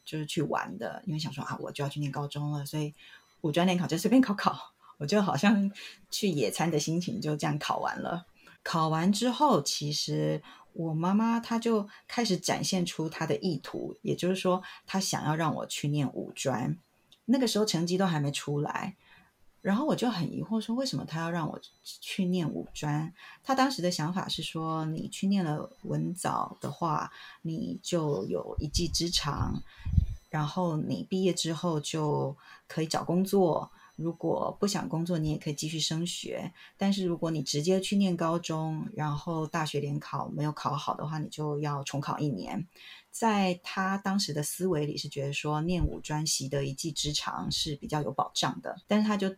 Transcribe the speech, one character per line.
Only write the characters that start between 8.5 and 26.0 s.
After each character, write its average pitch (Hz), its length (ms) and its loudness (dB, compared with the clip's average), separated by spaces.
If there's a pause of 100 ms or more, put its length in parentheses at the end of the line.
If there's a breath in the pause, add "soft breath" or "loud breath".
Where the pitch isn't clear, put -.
考 160 240 2
完 165 260 4
之 226 160 2
后， 233 320 6
其 - 320 -2
实 151 480 0 (320 loud breath)
我 165 180 -4
妈 170 220 2
妈 226 260 4
她 233 200 -2
就 226 280 2 (200 loud breath)
开 240 180 -2
始 190 100 2
展 - 280 0
现 185 200 2
出 160 240 -2
她 160 200 -4
的 - 80 2
意 175 240 0
图， - 420 -8
也 139 140 0
就 - 120 0
是 185 80 2
说 185 280 2 (240 loud breath)
她 190 120 -2
想 - 260 0
要 151 100 2
让 160 180 2
我 60 140 -6
去 - 220 -4
念 147 240 2
五 - 180 -6
专。 131 440 -2 (500)
那 254 120 6
个 262 80 4
时 214 140 2
候 214 60 4
成 175 200 2
绩 175 100 2
都 190 120 4
还 160 120 2
没 143 120 0
出 147 280 -2
来， - 360 -4 (680 soft breath)
然 196 140 2
后 277 100 2
我 254 100 4
就 240 140 2
很 175 220 0
疑 135 100 -4
惑 220 200 0
说， 226 140 -2
为 269 100 0
什 196 120 -2
么 - 60 -2
他 160 160 -6
要 165 100 -2
让 170 200 -2
我 - 100 -8 (240)
去 - 420 -4
念 180 240 2
五 - 240 -6
专？ 151 400 -2 (300 loud breath)
他 269 100 0
当 262 160 6
时 254 120 -4
的 175 100 4
想 160 220 0
法 185 160 -4
是 - 120 -4
说， 160 440 -2
你 160 240 -4
去 - 180 -2
念 196 160 4
了 151 260 -2 (140)
文 156 300 0